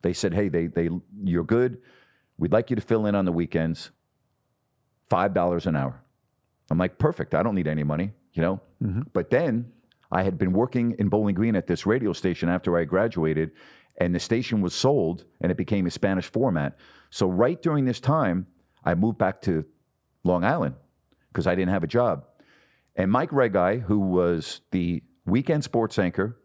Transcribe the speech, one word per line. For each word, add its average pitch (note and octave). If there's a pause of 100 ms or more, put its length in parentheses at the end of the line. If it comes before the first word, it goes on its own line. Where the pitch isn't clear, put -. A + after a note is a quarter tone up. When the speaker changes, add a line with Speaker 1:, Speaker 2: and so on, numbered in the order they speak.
Speaker 1:
They F2+
said, F2
"Hey, G2+
they, E2+
they, E2+ (340)
you're E2+
good. A#2+ (600)
We'd D#3+
like A2+
you B2
to G#2
fill A2
in G#2
on G2
the F#2
weekends, E2 (1160)
five F2+
dollars F2
an D#2+
hour." C2+ (680)
I'm D#2+
like, F#2
"Perfect. D3+
I D#2+
don't G#2+
need E2+
any D2+
money," E2 (220)
you D#2+
know? F#2 (240)
Speaker 2:
Mm-hmm. G#2+ (100)
Speaker 1:
But F2+
then A#2+ (400)
I F#2
had F#2
been F#2
working A#2
in G2+
Bowling G#2
Green A2
at F2+
this -
radio G#2+
station E2+
after F2+
I E2+
graduated, D#2+ (500)
and F2+
the F2
station A#2
was F2+
sold, G#2+ (160)
and F2
it -
became F#2+
a E2
Spanish F#2+
format. F2 (320)
So F#2+
right A#2+
during D3
this B2
time, G2 (360)
I F2
moved G#2
back -
to D#2+ (600)
Long F2+
Island G#2 (560)
'cause F2
I F2+
didn't F#2
have F#2
a -
job. G#2+ (720)
And F#2+
Mike B2+
Regai, A2
who G#2
was F2+ (120)
the F2 (240)
weekend C#3
sports A2+
anchor G2